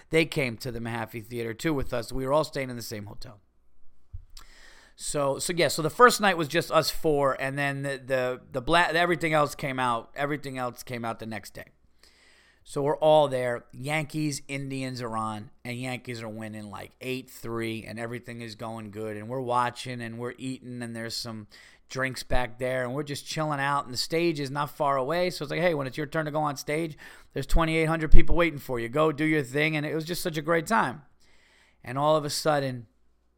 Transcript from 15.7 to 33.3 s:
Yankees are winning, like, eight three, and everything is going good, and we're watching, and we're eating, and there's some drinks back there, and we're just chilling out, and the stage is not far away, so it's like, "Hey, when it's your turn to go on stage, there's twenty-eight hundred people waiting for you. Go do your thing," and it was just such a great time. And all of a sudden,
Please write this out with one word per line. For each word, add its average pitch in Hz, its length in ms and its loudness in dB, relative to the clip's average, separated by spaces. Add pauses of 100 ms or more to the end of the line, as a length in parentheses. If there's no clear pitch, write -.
Yankees 123 460 -8
are 113 80 -10
winning, 107 400 -12
like, 98 220 -14 (100)
eight 127 260 -8
three, 113 560 -8
and 110 160 -12
everything 117 420 -10
is 113 120 -12
going 113 380 -10
good, 107 260 -8
and 107 100 -12
we're 131 140 -6
watching, 120 600 -2
and 113 180 -10
we're 120 180 -8
eating, 123 460 -10
and 117 120 -10
there's 113 200 -8
some 110 320 -10 (420)
drinks 131 320 -6
back 123 380 0
there, 127 240 -2
and 123 100 -4
we're 147 80 -4
just 143 240 -8
chilling 151 340 -4
out, 143 260 0
and 127 80 -12
the 120 40 -10
stage 165 420 0
is 135 120 -6
not 143 180 -4
far 139 280 0
away, 170 340 0
so 170 120 -8
it's 139 60 -6
like, 156 120 -4
"Hey, 175 120 4
when 139 140 -4
it's 127 100 -12
your 151 80 -4
turn 156 200 -2
to 151 60 -6
go 151 100 -2
on 143 160 -2
stage, 156 380 -4 (380)
there's 135 140 -6
twenty-eight 160 380 4
hundred 156 260 0
people - 240 12
waiting 165 240 4
for 123 200 -6
you. 117 80 -4
Go 151 240 2
do 147 140 -2
your 156 160 2
thing," 147 340 0
and 147 80 -2
it 147 120 -4
was 160 100 -4
just 165 160 -6
such 160 160 -4
a 160 40 -4
great 165 260 0
time. 175 340 0 (840)
And 123 140 -8
all 151 180 4
of 147 100 0
a 147 40 -6
sudden, 135 560 -2 (520)